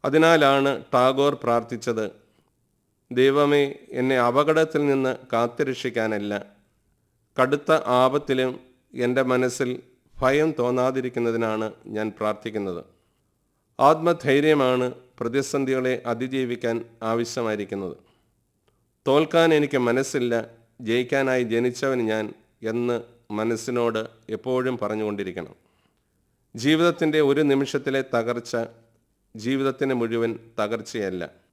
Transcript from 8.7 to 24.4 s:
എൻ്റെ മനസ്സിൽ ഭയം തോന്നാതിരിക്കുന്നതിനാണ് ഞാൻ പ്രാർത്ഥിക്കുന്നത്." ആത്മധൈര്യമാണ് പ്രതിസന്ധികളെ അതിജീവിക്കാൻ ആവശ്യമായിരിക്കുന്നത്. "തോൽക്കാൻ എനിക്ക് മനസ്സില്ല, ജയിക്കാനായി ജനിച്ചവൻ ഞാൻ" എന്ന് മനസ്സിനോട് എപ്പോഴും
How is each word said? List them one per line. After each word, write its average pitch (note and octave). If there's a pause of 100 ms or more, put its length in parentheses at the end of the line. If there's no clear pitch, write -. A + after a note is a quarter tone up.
എൻ്റെ B2
മനസ്സിൽ B2+ (380)
ഭയം D3
തോന്നാതിരിക്കുന്നതിനാണ് A#2+ (120)
ഞാൻ G#2+
പ്രാർത്ഥിക്കുന്നത്." G#2+ (960)
ആത്മധൈര്യമാണ് C#3+ (280)
പ്രതിസന്ധികളെ C3
അതിജീവിക്കാൻ A#2+ (180)
ആവശ്യമായിരിക്കുന്നത്. A2 (1120)
"തോൽക്കാൻ D#3+
എനിക്ക് D3
മനസ്സില്ല, A#2+ (340)
ജയിക്കാനായി B2+
ജനിച്ചവൻ B2
ഞാൻ" A2 (300)
എന്ന് A#2 (280)
മനസ്സിനോട് A2+ (200)
എപ്പോഴും B2+